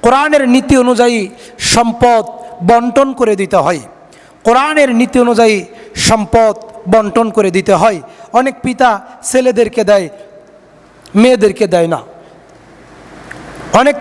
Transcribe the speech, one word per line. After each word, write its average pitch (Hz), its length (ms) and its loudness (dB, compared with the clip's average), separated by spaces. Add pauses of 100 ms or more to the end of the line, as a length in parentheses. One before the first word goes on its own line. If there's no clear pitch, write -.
কোরআনের 277 480 2
নীতি 262 280 2
অনুযায়ী 240 520 0 (300)
সম্পদ 233 640 0 (440)
বন্টন 247 460 2
করে 226 220 0
দিতে 190 220 -2
হয়। 156 240 -2 (640)
কোরআনের 269 520 2
নীতি 247 240 0
অনুযায়ী 220 460 2 (300)
সম্পদ 220 600 0 (340)
বন্টন 220 400 0
করে 196 220 -2
দিতে 190 220 0
হয়। 180 280 0 (320)
অনেক 254 280 0
পিতা 233 400 -2 (220)
ছেলেদেরকে 233 600 0
দেয়, 196 260 0 (1040)
মেয়েদেরকে 214 520 2
দেয় 170 200 0
না। 156 300 -8 (1600)
অনেক 277 220 2